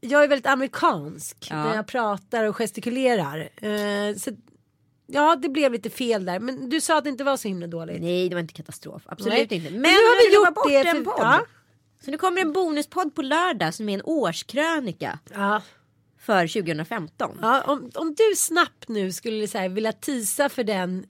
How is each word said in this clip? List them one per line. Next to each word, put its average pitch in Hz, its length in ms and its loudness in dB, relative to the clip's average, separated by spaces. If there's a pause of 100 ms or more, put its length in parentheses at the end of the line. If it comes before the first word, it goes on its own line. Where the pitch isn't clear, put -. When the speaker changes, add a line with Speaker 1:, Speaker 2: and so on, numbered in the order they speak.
Speaker 1:
jag 285 220 4
är 294 40 6
väldigt 277 200 0
amerikansk 254 880 -2 (120)
Speaker 2:
Ja. 151 140 -4
Speaker 1:
när 156 120 0
jag 214 120 -4
pratar 220 560 -2
och 214 120 0
gestikulerar. 226 920 -2 (120)
Eh, 208 540 -2
så, 214 160 -8 (760)
ja, 302 280 4
det 277 140 -4
blev 269 220 2
lite 233 180 -6
fel 220 360 -2
där. 180 140 -4
Men 254 300 -8
du 311 120 0
sa 330 160 2
att 269 60 0
det 294 60 -4
inte 262 140 -6
var 269 140 0
så 233 100 -8
himla 175 200 -6
dåligt. 170 340 -10
Speaker 2:
Nej, 180 280 0
det 180 60 -6
var 175 60 -2
inte 165 120 -10
katastrof. - 520 -16
Absolut 208 280 -6
Speaker 1:
Nej. 240 80 4 (160)
Speaker 2:
inte. 160 140 -8
Men 214 100 -6
Speaker 1:
Men 330 100 4
nu 381 60 8
har 466 260 8
Speaker 2:
nu 415 60 8
Speaker 1:
vi 392 60 8
Speaker 2:
har 415 80 10
du 359 40 8
Speaker 1:
gjort 339 80 2
Speaker 2:
bort 480 140 0
Speaker 1:
det 277 60 4 (140)
Speaker 2:
en 330 60 2 (100)
Speaker 1:
för 392 60 -2
Speaker 2:
podd. 508 80 -4
Speaker 1:
ja. 277 260 4 (600)
Speaker 2:
Så 269 60 -8
nu 311 60 -6
kommer 370 240 0
en 311 120 0
bonuspodd 320 600 -2
på 320 60 -6
lördag 269 520 0
som 214 160 -6
är 196 40 -2
en 196 100 -4
årskrönika 262 1160 -2 (140)
Speaker 1:
Ja. 202 280 -2 (580)
Speaker 2:
för 185 280 2
tjugohundrafemton. 165 920 -6
Speaker 1:
Ja, 247 200 2
om, 254 340 -4
om 320 200 -6
du 427 220 4
snabbt - 500 -2
nu 196 240 -4
skulle 214 360 -6
så 220 100 -6
här 185 120 -2
vilja 214 240 -2
teasa 269 560 -2
för 262 140 -4
den 185 460 -2